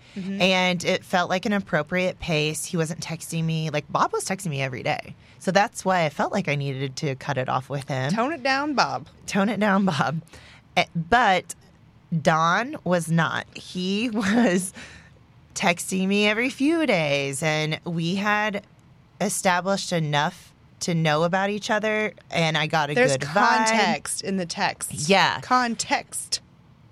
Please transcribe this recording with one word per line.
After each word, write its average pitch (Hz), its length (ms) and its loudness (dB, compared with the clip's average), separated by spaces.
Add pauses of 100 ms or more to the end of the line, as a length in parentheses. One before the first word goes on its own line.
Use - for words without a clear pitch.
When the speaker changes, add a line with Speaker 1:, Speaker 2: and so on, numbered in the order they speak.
(140)
Speaker 1:
Mm-hmm. 196 280 -6
Speaker 2:
And 180 420 4
it 180 200 0
felt - 260 0
like 185 160 0
an 214 80 0
appropriate 180 640 -2
pace. 151 480 -2
He - 100 -4
wasn't 165 240 -2
texting 165 440 -6
me. 160 260 -2
Like, 151 200 -4
Bob 151 220 0
was 440 120 -4
texting 190 260 -6
me 139 100 -4
every 131 220 -4
day. - 320 -4 (240)
So - 140 -4
that's 202 340 2
why 185 180 4
I 151 60 0
felt 254 220 -2
like - 160 -2
I 143 80 0
needed 139 400 -6
to 143 180 -4
cut 131 240 -4
it 131 100 -2
off 131 220 -2
with 139 180 -8
him. 131 240 -2
Speaker 1:
Tone 233 200 0
it 285 100 -10
down, 277 320 0
Bob. 143 320 0 (200)
Speaker 2:
Tone 196 220 2
it 202 120 -2
down, 202 260 4
Bob. 151 340 0 (560)
Eh, 180 80 4 (100)
but 190 600 2 (680)
Don 175 640 2
was 175 260 0
not. 147 360 0 (100)
He 196 540 -4
<laughs> - 20 -8
was 202 600 2 (800)
texting 185 540 -2
me 208 180 2
every 220 240 0
few 311 360 0
days, 143 560 0
and 156 420 0
we 170 320 -2
had 208 480 -2 (560)
established 190 720 0
enough 151 600 -2 (280)
to 180 140 -2
know 160 300 2
about 190 260 0
each 208 200 -4
other, 214 440 0 (160)
and 160 260 0
I 151 100 0
got 151 240 0
a 151 40 -4
Speaker 1:
There's 240 220 4
Speaker 2:
good 131 120 -4
vibe. 220 380 4
Speaker 1:
context 202 560 0
in 196 140 -4
the 185 100 -2
text. 156 600 -4
Speaker 2:
Yeah. 165 320 4
Speaker 1:
Context. - 1000 -2 (520)